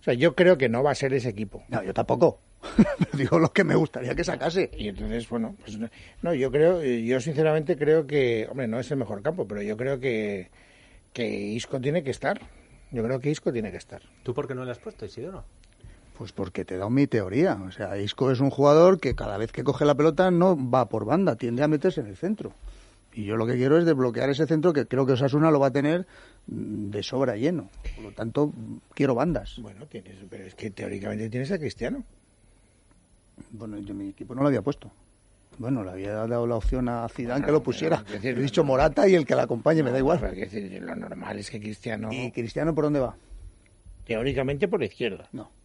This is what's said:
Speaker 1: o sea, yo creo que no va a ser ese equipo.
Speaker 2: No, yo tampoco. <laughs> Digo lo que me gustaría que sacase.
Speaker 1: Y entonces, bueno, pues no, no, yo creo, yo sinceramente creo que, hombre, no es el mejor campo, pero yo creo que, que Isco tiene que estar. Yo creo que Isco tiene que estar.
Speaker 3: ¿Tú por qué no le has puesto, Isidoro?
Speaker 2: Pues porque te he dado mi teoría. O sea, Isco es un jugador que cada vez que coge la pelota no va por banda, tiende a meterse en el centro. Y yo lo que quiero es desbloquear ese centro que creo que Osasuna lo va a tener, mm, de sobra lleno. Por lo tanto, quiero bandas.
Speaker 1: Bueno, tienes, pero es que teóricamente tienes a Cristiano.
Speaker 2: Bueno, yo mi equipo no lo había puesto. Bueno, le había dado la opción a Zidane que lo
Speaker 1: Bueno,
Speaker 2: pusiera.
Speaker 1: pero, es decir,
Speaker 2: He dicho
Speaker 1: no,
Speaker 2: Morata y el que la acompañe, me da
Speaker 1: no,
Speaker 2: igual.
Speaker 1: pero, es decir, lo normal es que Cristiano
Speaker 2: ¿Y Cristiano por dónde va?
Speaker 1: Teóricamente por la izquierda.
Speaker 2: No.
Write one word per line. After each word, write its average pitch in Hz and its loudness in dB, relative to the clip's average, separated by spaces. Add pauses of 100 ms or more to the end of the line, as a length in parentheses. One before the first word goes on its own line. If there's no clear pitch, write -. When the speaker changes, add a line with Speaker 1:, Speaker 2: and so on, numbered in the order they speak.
Speaker 1:
o - -20
sea, 139 2
yo 147 4
creo 175 8
que 127 2
no 120 0
va 147 4
a - 0
ser 135 -2
ese 127 0
equipo. 101 -8
Speaker 2:
No, 117 -4
yo 95 -6
tampoco. 123 2 (220)
<laughs> - 2
Digo 143 2
lo 165 4
que 202 4
me 151 2
gustaría 135 0
que 160 -2
sacase. 165 -2
Speaker 1:
Y 107 -6
entonces, 110 -6
bueno, 117 -4
pues 107 -14
no, 113 -8 (340)
no, 170 0
yo 131 0
creo, 160 4
yo 123 0
sinceramente 156 2
creo 151 4
que, 123 2
hombre, 127 -4
no 117 -2
es 120 -8
el 147 -2
mejor 107 -6
campo, 151 -4
pero 104 -6
yo 107 -4
creo 127 -4
que, 107 -4 (600)
que 120 -4
Isco 107 -6
tiene 147 0
que 135 -6
estar. 156 -4 (500)
Yo 117 -4
creo 123 -2
que 143 -2
Isco 156 -2
tiene 107 -4
que 87 -12
estar. - -16 (220)
Speaker 3:
¿Tú 127 -6
por 139 -4
qué 131 -6
no 127 -8
le 123 -8
has 120 -10
puesto, - -14
Isidoro? 143 -12 (720)
Speaker 2:
Pues 101 -14
porque 92 -6
te 95 -8
he 90 -6
dado 101 -2
mi 135 4
teoría. 123 0 (120)
O 95 -12
sea, 101 -6
Isco 104 0
es 123 2
un 139 2
jugador 156 8
que 131 -2
cada 107 -6
vez 110 -4
que 131 -6
coge 139 2
la 147 6
pelota 160 4
no 180 4 (140)
va 123 4
por 107 -4
banda, 151 2
tiende 120 -2
a 151 2
meterse 156 0
en 113 -6
el 98 -14
centro. 180 -6 (600)
Y 107 -8
yo 104 -2
lo 113 2
que 123 0
quiero 135 6
es 170 6
desbloquear 127 2
ese 139 0
centro 160 4
que 139 2
creo 131 2
que 135 4
Osasuna 143 4
lo 147 6
va 135 6
a 123 0
tener, 147 0 (400)
mm, 104 -8
de 101 -6
sobra 127 -2
lleno. 123 -2 (280)
Por 107 -14
lo 101 -12
tanto, 117 -2 (420)
quiero 131 2
bandas. 139 -2
Speaker 1:
Bueno, 107 -18
tienes, 101 -18 (140)
pero 95 -16
es 95 -18
que 110 -10
teóricamente 104 -6
tienes 127 -6
a 196 -2
Cristiano. 156 -6 (1500)
Speaker 2:
Bueno, 107 -12
yo 101 -10
mi 98 -8
equipo - -14
no 131 0
lo 147 4
había 120 2
puesto. 135 -4 (680)
Bueno, 120 -4
le 92 -8
había 95 -8
dado 117 -2
la 117 0
opción 123 -2
a 117 -4
Zidane 123 -4
que - -2
lo 156 4
Speaker 1:
Bueno, 147 0
Speaker 2:
pusiera. 156 0
Speaker 1:
pero, - -10
es 98 -8
decir, 120 -2
Speaker 2:
He 135 0
dicho 143 2
Speaker 1:
no, 147 2
Speaker 2:
Morata 151 4
y 185 8
el 160 4
que 139 2
la 127 4
acompañe, 139 2
me 127 2
da 123 0
Speaker 1:
no, 135 2
Speaker 2:
igual. 135 4
Speaker 1:
pero, 101 -4
es 87 -10 (140)
decir, 95 -10
lo 85 -10
normal 98 -10
es 101 -12
que 110 -10
Cristiano 107 -8
Speaker 2:
¿Y 127 -6
Cristiano 143 -4
por 151 2
dónde 147 2
va? 117 -2 (880)
Speaker 1:
Teóricamente 135 -2
por 185 0
la 220 0
izquierda. - -6
Speaker 2:
No. - -14 (140)